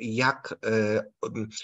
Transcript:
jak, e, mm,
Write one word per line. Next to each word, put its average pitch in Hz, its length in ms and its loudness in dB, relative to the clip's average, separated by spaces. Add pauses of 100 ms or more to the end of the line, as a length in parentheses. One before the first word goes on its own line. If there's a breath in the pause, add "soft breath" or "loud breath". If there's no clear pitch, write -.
jak, 120 540 0 (120)
e, 110 380 2 (180)
mm, 107 260 -4 (160 loud breath)